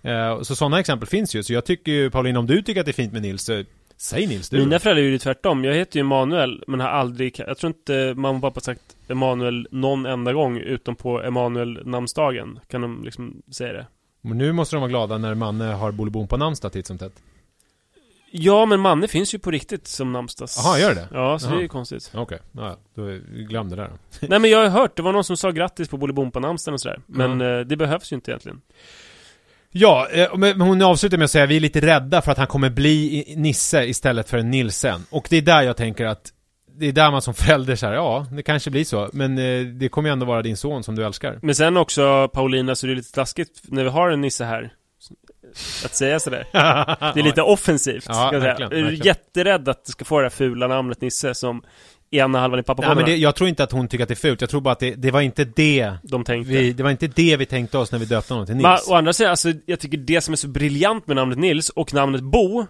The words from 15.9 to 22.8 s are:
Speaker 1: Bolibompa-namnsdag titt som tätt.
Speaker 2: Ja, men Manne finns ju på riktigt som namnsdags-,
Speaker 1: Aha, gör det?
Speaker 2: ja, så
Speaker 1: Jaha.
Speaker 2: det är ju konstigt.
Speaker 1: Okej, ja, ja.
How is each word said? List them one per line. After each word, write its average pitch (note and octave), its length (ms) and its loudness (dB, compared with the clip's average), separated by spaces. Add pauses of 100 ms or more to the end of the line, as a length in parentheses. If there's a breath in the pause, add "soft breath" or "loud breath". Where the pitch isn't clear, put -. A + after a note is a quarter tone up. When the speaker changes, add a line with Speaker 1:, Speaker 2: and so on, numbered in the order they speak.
Speaker 1:
Bolibompa-namnsdag A2 800 -4
titt F#2+ 160 -10
som F#2 100 -12
tätt. F#2+ 160 -14 (1160)
Speaker 2:
Ja, G3 340 6
men G#3 140 4
Manne F#3+ 280 4
finns F#3+ 280 -2
ju G3 40 -10
på F3+ 120 -4
riktigt D#3 360 -6
som B2+ 280 -6
namnsdags-, A#2+ 440 -10
Speaker 1:
Aha, D3 200 4
gör F#3 160 4
det? E2+ 180 -10
Speaker 2:
ja, C#3 260 -2
så C#3+ 60 -8
Speaker 1:
Jaha. C3+ 100 -2
Speaker 2:
det F3+ 40 0
är - 20 -2
ju F3 60 -4
konstigt. B2 460 -12
Speaker 1:
Okej, G#2+ 260 -10 (120)
ja, A#2+ 180 -14
ja. F2+ 80 -14 (180)